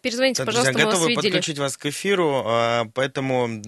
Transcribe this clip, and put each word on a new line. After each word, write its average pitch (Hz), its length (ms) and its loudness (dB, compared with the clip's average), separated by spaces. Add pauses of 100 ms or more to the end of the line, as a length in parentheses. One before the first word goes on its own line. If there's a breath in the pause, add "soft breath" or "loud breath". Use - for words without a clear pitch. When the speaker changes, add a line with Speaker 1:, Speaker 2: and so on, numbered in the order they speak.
Speaker 1:
перезвоните, 247 400 0
Speaker 2:
Да, - 80 -4
друзья, 240 100 0 (120)
Speaker 1:
пожалуйста, - 60 0
мы - 80 4
вас - 80 2
Speaker 2:
готовы 165 120 2
Speaker 1:
увидели. 180 260 0
Speaker 2:
подключить 151 260 -2
вас 139 180 -4
к - 100 -10
эфиру, 151 600 0
а, 117 380 2 (100)
поэтому 127 720 -2